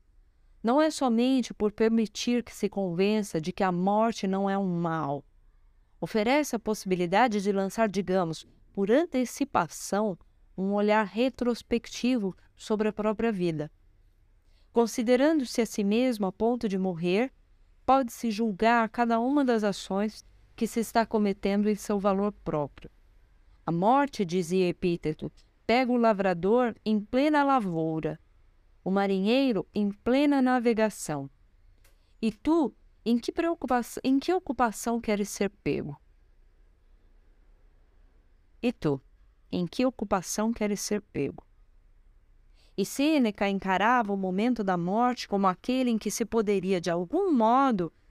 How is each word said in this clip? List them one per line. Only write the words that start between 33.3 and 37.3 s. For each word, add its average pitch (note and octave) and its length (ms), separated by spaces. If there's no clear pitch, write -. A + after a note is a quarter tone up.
preocupa-, E4 500
em C4+ 160
que E4+ 120
ocupação A#3+ 680
queres G#3 260
ser G3+ 220
pego?" C#3+ 500